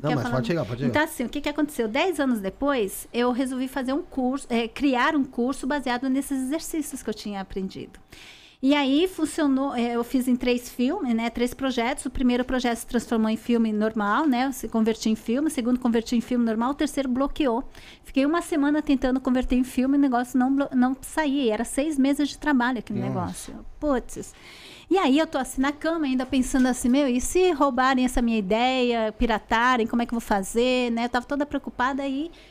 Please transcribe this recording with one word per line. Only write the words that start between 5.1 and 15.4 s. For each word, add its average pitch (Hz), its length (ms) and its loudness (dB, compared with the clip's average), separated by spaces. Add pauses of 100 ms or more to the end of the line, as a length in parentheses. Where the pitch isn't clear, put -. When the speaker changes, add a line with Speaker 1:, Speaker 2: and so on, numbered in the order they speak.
Speaker 1:
um 277 80 2
curso 254 420 -2
baseado 262 440 -2
nesses 277 340 0
exercícios 285 580 -6
que - 80 -6
eu 214 40 -2
tinha 202 280 -8
aprendido. - 580 -8 (640)
E 269 140 4
aí 285 320 2
funcionou, 285 680 0
é, 240 220 -2
eu 233 80 0
fiz 247 240 0
em 247 80 4
três 247 340 0
filmes, 254 460 0
né, 233 160 -2
três 247 240 -2
projetos. 262 500 -2
O 262 60 -8
primeiro 247 340 2
projeto 247 320 0
se - 80 -12
transformou 220 460 0
em 226 40 0
filme 226 380 0
normal, 214 540 0
né, 254 240 2
se - 160 -8
converti 220 420 0
em 220 60 2
filme. 262 320 -2